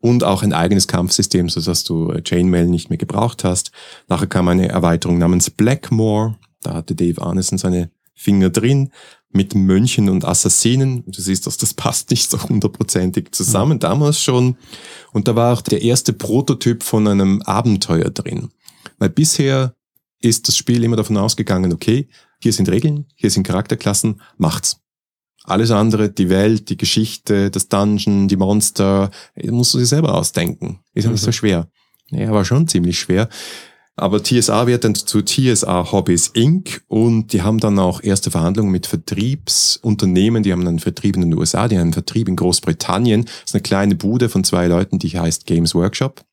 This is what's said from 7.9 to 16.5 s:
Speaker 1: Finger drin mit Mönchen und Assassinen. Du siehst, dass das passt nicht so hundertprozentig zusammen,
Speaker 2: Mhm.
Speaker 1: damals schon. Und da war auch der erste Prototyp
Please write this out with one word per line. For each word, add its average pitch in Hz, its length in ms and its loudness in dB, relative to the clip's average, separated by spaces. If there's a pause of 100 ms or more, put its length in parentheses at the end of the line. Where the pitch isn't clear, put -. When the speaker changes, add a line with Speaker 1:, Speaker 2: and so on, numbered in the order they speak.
Speaker 1:
Finger 98 360 2
drin 131 400 2 (420)
mit 98 220 0
Mönchen 98 540 2
und 92 160 0
Assassinen. 127 840 0
Du 95 140 -14
siehst, 92 260 -4
dass - 120 -8
das - 160 -4
passt - 360 -4
nicht - 200 0
so - 120 -4
hundertprozentig - 880 -2
zusammen, 160 420 0
Speaker 2:
Mhm. 113 60 -4
Speaker 1:
damals 151 420 0
schon. 127 340 2 (560)
Und 101 160 0
da 110 80 2
war 120 160 4
auch 117 80 0
der - 220 -2
erste 120 320 0
Prototyp 123 680 -2